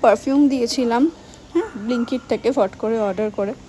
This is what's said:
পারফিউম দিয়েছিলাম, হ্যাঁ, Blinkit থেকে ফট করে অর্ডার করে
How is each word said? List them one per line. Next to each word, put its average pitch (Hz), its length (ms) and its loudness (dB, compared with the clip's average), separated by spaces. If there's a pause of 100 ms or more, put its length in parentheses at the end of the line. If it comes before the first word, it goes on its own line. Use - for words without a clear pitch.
পারফিউম 269 460 4
দিয়েছিলাম, 247 640 0 (420)
হ্যাঁ, 330 340 -6
Blinkit 240 320 -2 (100)
থেকে 220 220 0
ফট 208 240 0
করে 226 240 -4
অর্ডার 208 320 -2
করে 208 220 -4 (160)